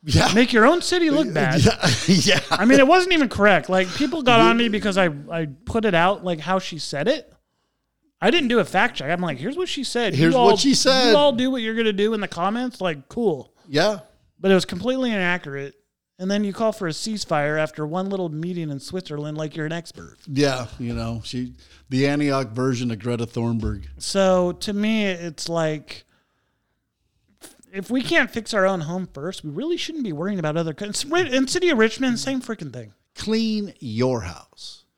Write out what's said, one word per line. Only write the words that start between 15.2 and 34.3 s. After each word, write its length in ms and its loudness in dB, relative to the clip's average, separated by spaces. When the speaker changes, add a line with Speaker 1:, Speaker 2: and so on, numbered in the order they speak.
Speaker 2:
And 100 -4
then 140 0
you 80 -4
call 180 0
for 160 -6
a 60 -4
ceasefire 680 -4
after 240 -4
one 260 -4
little 180 -4
meeting 420 -6
in 80 -8
Switzerland 580 -10
like 200 -8
you're 100 -4
an 60 -6
expert. 460 -14
Speaker 1:
Yeah, 400 0
you 160 -6
know, 300 -6
she, 300 -8
the 180 2
Antioch 440 0
version 420 -2
of 80 -8
Greta 260 -4
Thunberg. 600 -4
Speaker 2:
So, 540 2
to 200 -8
me, 340 0
it's 420 -6
like, 560 -4
if 180 -10
we 120 0
can't 280 0
fix 220 -8
our 140 0
own 160 -2
home 320 -6
first, 280 -10
we 80 -10
really 280 -6
shouldn't 260 -6
be 80 -4
worrying 260 -4
about 200 -2
other 160 -4
countries. 360 -8
In 160 2
city 220 2
of 80 2
Richmond, 400 2
same 240 -4
freaking 300 -10
thing. 200 -16
Speaker 1:
Clean 680 -2
your 400 0
house. 640 -14